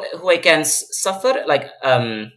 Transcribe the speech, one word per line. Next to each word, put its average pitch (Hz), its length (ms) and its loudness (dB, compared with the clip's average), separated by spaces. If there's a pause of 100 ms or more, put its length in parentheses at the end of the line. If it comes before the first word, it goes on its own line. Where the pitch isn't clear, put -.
(160)
هو 180 160 0 (120)
كان 156 200 4
س-، - 200 0 (200)
سفر، 196 300 0 (120)
like، - 400 -2
آم، 117 520 0